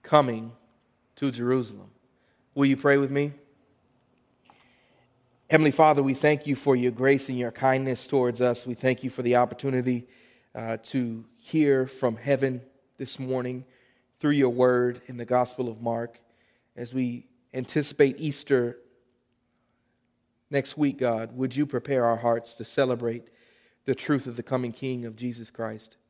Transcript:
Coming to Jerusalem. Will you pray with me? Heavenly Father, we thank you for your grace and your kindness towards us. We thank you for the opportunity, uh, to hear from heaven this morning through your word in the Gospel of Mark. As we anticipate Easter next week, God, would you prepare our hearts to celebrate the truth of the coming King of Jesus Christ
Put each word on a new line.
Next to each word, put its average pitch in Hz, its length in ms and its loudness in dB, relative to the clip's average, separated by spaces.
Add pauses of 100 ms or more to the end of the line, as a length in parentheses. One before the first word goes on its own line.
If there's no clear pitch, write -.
Coming 117 480 2 (640)
to 139 160 -2
Jerusalem. 117 600 -2 (680)
Will 139 100 4
you 139 100 4
pray 139 200 4
with 139 160 0
me? 143 180 -2 (2250)
Heavenly 156 220 6
Father, 151 320 6
we 135 120 0
thank 147 340 2
you 139 80 0
for 139 180 2
your 123 160 2
grace 131 380 2
and 127 100 -6
your 120 140 -4
kindness 131 560 0
towards 123 320 0
us. 123 260 0
We 127 80 -8
thank 131 300 -2
you 127 60 -6
for 127 120 -10
the 120 140 2
opportunity, 123 720 -2 (440)
uh, 113 320 -8
to 117 400 -6 (120)
hear 139 500 2
from 123 300 -2
heaven 131 440 -2 (380)
this - 220 -12
morning 127 440 -6 (540)
through 147 140 2
your 143 160 4
word 123 580 2
in 127 100 -12
the 120 100 -10
Gospel 123 420 0
of 110 120 -12
Mark. 117 380 -4 (560)
As 120 180 -12
we 123 360 -4 (260)
anticipate 135 640 0
Easter 131 600 0 (1700)
next 139 280 -4
week, 143 180 0
God, 117 400 -2
would 127 180 -4
you 143 120 0
prepare 131 400 -2
our 117 100 2
hearts 117 380 -2
to 113 100 -12
celebrate 120 640 -2 (560)
the 135 100 0
truth - 320 -2
of 117 100 -10
the 117 60 -10
coming 127 300 -4
King 127 320 -8
of 113 120 -12
Jesus 117 340 -8
Christ 110 460 -10 (140)